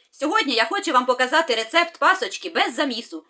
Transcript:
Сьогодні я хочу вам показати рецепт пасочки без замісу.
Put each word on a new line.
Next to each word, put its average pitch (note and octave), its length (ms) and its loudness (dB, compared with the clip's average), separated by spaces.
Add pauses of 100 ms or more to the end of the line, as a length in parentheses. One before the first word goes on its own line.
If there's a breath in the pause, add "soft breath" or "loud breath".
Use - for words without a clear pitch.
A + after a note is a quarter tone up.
(100)
Сьогодні D4+ 440 0
я A3 100 4
хочу - 280 -2
вам B3+ 140 4
показати B3+ 480 2
рецепт E4+ 440 0
пасочки - 520 0
без F4 240 -2
замісу. A#3 560 -4